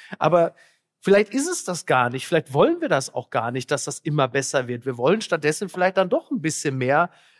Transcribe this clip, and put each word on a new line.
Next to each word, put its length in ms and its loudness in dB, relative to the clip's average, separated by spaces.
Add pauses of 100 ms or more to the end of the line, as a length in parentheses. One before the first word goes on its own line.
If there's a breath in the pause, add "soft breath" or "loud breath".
(180 loud breath)
Aber 380 2 (460 soft breath)
vielleicht 320 4
ist 160 -2
es 160 -6
das 200 -8
gar 240 2
nicht. 180 -6
Vielleicht 260 0
wollen 260 2
wir 80 -4
das 260 -2
auch 180 -8
gar 200 -2
nicht, 180 -6
dass 140 -2
das 160 -10
immer 300 0
besser 400 -2
wird. 160 -8
Wir 120 -4
wollen 220 2
stattdessen 480 -2
vielleicht 300 0
dann 120 2
doch 220 -2
ein 100 -2
bisschen 360 -4
mehr, 320 2 (300 soft breath)